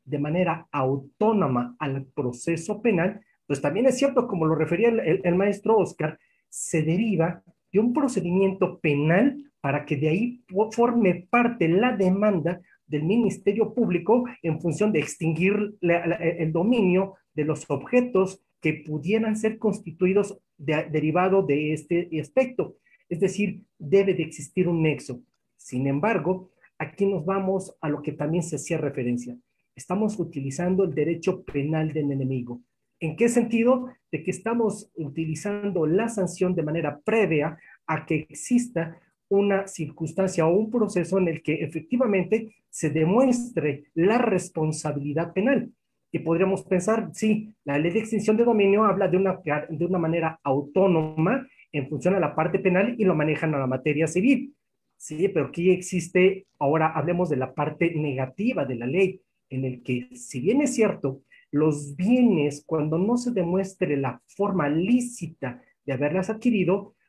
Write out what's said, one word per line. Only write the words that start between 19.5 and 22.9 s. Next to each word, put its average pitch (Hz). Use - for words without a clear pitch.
constituidos 190
de, 156
derivado 175
de 151
este 170
aspecto. 247